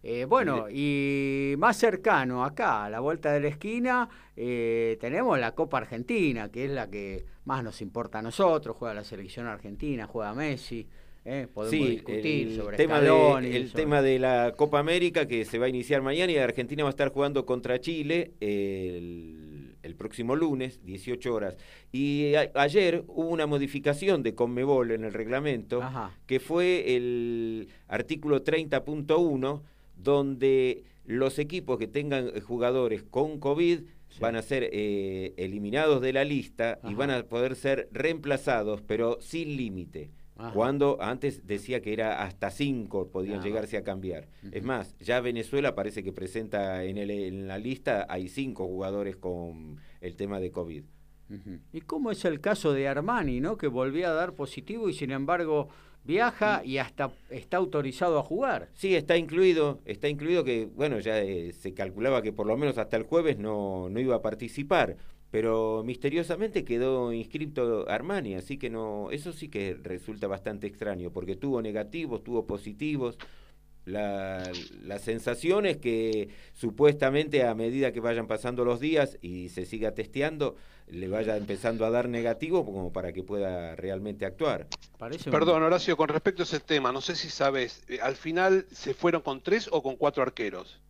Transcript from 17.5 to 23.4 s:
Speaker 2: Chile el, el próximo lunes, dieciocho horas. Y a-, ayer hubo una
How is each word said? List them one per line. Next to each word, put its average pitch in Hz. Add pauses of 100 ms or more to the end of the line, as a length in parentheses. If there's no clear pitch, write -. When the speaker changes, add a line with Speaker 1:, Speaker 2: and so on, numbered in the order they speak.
Speaker 2:
Chile 165
el, 87
el 82
próximo 113
lunes, 135
dieciocho 120
horas. 101 (340)
Y 143
a-, 151
ayer 165
hubo 165
una 165